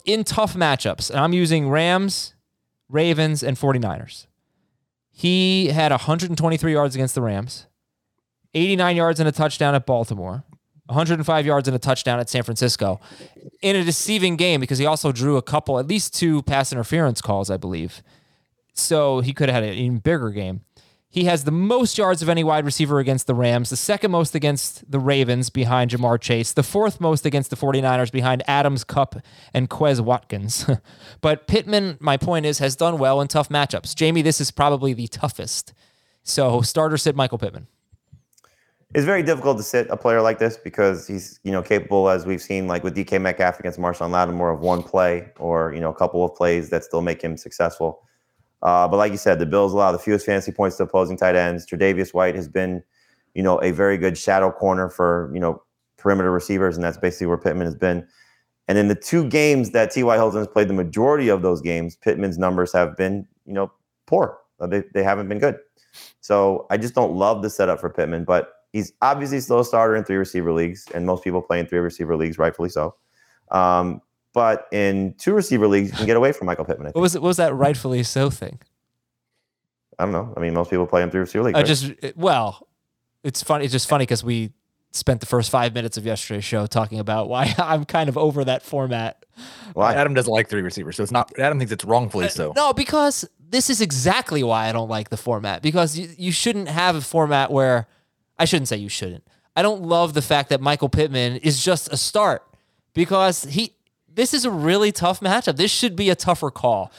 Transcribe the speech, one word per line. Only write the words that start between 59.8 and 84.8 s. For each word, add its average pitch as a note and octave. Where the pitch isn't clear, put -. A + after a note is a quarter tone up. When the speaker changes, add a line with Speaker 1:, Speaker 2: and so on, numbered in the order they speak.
Speaker 2:
T C3
Y A#2
Hilton G#2+
has G2+
played, G#2
the G2
majority A2+
of F#2+
those F2+
games, E2+
Pittman's F#2+
numbers F2+
have F2
been, F#2+
you G2+
know, G2
poor. E3+
Uh, F2+
they, F#2+
they G2
haven't G2
been G#2
good. C#3
So G2
I G#2
just A#2+
don't F#2+
love G2
the G#2+
setup F#2
for F2
Pittman, E2+
but F2
he's G#2
obviously C#3
still B2
a A#2+
starter A2+
in A2
three F#2+
receiver F2+
leagues, E2+
and F2
most F#2
people F2+
play F2
in E2
three F2
receiver E2+
leagues, D#2+
rightfully E2
so. D#2+
Um, F2+
but A2+
in G2
two -
receiver B2+
leagues, G2+
you -
can G#2+
get A2+
away C3+
from F#2+
Michael E2+
Pittman, -
I -
Speaker 1:
What E3
was F3+
Speaker 2:
think. D3+
Speaker 1:
it, -
what F3
was F3
that D#3+
rightfully C3
so C3+
thing? -
Speaker 2:
I F2
don't G2+
know. G#2
I E2
mean, E2+
most E2+
people F2+
play F2+
in F2
three F#2
receiver G#2+
leagues, A#2+
Speaker 1:
I D3
Speaker 2:
right? D3
Speaker 1:
just, C#3
it, C3+
well, C3+
it's C3+
funny. D3
It's B2
just B2+
funny C#3
'cause A#2
we A2+